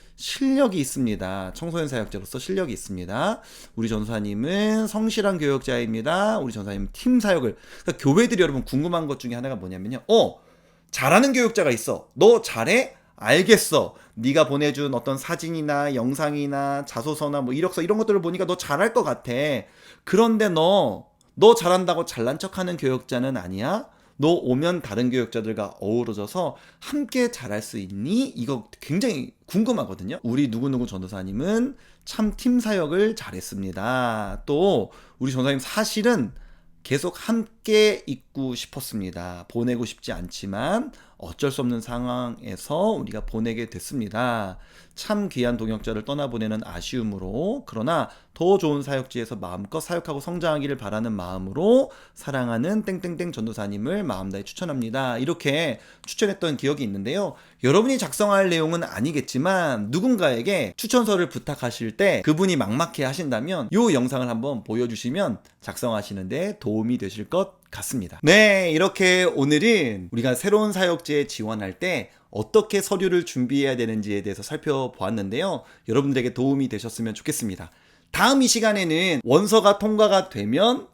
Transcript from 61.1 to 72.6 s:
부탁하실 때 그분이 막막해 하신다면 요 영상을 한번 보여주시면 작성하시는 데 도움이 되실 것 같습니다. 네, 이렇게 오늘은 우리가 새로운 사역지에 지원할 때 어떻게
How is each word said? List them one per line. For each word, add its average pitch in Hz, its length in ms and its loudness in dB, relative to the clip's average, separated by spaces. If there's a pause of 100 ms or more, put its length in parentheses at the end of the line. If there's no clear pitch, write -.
부탁하실 117 680 -6
때 170 280 4
그분이 170 320 4
막막해 135 480 -2
하신다면 135 680 -4
요 214 200 4
영상을 127 360 0
한번 120 360 -4
보여주시면 120 720 -2 (220)
작성하시는 101 680 -6
데 170 300 -6
도움이 110 400 -2
되실 104 320 -8
것 190 400 -2
같습니다. - 520 -8
네, 190 500 6
이렇게 185 520 4
오늘은 147 880 2
우리가 117 220 2
새로운 208 380 2
사역지에 165 540 0
지원할 107 520 -6
때 165 320 -2 (200)
어떻게 202 520 2